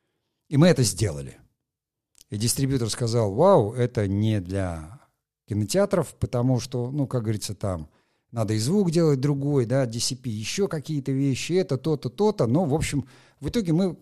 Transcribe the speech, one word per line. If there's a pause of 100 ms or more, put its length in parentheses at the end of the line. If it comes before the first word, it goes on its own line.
(500)
И
мы
это
сделали. (920)
И
дистрибьютор
сказал:
«Вау,
это
не
для (480)
кинотеатров,
потому
что,
ну,
как
говорится,
там (420)
надо
и
звук
делать
другой,
да,
D
C
P,
ещё
какие-то
вещи,
это
то-то,
то-то».
Но,
в
общем, (340)
в
итоге
мы